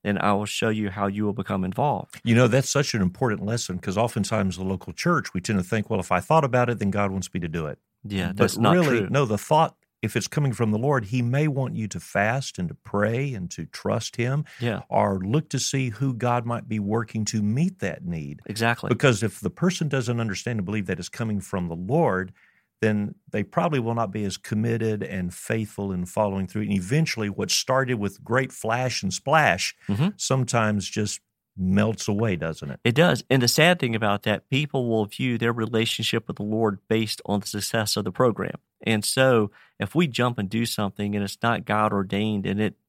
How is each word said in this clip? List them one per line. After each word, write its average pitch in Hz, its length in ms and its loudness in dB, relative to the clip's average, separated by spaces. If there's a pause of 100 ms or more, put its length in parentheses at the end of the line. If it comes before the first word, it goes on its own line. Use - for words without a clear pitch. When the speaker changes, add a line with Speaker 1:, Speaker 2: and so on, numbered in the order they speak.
Speaker 1:
and 101 140 0
I 104 140 4
will 104 120 0
show - 220 -2
you 107 220 0
how 101 180 -2
you 104 160 -2
will 104 80 0
become 95 320 -4
involved. 113 600 -4
Speaker 2:
You 117 100 6
know, 123 140 8
that's 131 200 2
such - 240 0
an 101 80 0
important 98 440 0
lesson, 107 340 -4
'cause 95 180 -4
oftentimes 101 600 0
the 95 80 -6
local 95 260 -4
church, 165 420 0
we 92 60 -2
tend 101 200 0
to 90 40 0
think, 107 260 -2
"Well, 104 120 0
if - 100 -4
I 90 80 4
thought 156 240 4
about 123 260 2
it, 113 100 -2
then 101 120 0
God 101 180 2
wants 95 240 -4
me 101 60 -2
to 85 80 -4
do 78 200 -4
it." - 120 -8 (240)
Speaker 1:
Yeah, 95 240 -2
Speaker 2:
But 95 100 -6
Speaker 1:
that's 104 200 4
not 110 160 6
Speaker 2:
really, 147 260 4
Speaker 1:
true. 92 100 -2
Speaker 2:
no, 139 140 4
the 107 140 0
thought, 151 400 2 (240)
if 110 160 -2
it's 101 100 -2
coming 143 240 0
from 107 200 0
the 107 60 2
Lord, 127 280 0
he 123 160 -2
may 135 260 2
want 139 300 -2
you 107 100 -4
to 87 140 -8
fast 110 580 -2
and 90 80 -2
to - 80 -8
pray 117 580 -2
and 90 180 -8
to 82 160 -10
trust - 500 -4
him, 131 260 0 (160)
Speaker 1:
Yeah. 110 300 -2
Speaker 2:
or 101 320 2
look 123 300 0
to 131 80 -2
see 131 320 -2
who 131 220 -2
God 120 320 0
might 117 220 -6
be 110 120 -2
working 107 440 -2
to 107 180 -2
meet 139 380 0
that 87 240 -4
need. 80 420 -8
Speaker 1:
Exactly. 117 440 -2
Speaker 2:
Because 117 340 4
if - 160 -4
the - 100 -4
person 175 380 0
doesn't 120 320 0
understand 113 400 -4
and 92 60 -4
believe 104 220 -2
that 92 120 -2
it's 87 80 -10
coming 107 320 -4
from 90 300 -4
the 82 80 -6
Lord, 95 560 0 (480)
then 107 340 0 (160)
they 104 120 -2
probably 165 360 0
will 117 160 -2
not 110 160 -2
be 107 140 -4
as 95 100 -4
committed 110 680 -2
and 90 320 -4
faithful 101 600 -4
in 90 120 -2
following 98 420 0
through. 107 160 -6
And 104 100 -2
eventually 107 560 0
what 98 200 -4
started 127 460 0
with 101 300 -4
great 127 260 0
flash 120 520 -2
and 90 100 -2
splash 135 600 2 (140)
Speaker 1:
Mm-hmm. 110 300 2
Speaker 2:
sometimes 110 720 0
just - 320 -4 (340)
melts 101 540 2
away, 104 260 0
doesn't 78 360 -6
it? - 120 -12
Speaker 1:
It 117 120 2
does. 151 340 4
And 131 120 6
the 120 60 4
sad 175 320 6
thing 117 160 0
about 104 280 0
that, - 260 -2
people 135 400 0
will 110 160 2
view 120 320 -2
their 117 160 0
relationship 113 760 -2
with - 80 -8
the 101 80 -6
Lord 107 360 0 (100)
based 110 360 0
on 101 140 0
the 95 80 -8
success 104 480 -2
of 107 80 0
the 98 80 -4
program. 117 460 0 (240)
And 107 240 0
so 123 440 4 (300)
if 101 160 -6
we 170 120 4
jump 123 300 0
and 98 120 -2
do 113 160 0
something 104 500 -4
and 101 80 0
it's 98 180 -6
not 113 220 0
God 107 300 2
ordained 101 520 -2
and 98 140 -2
it 107 160 0 (140)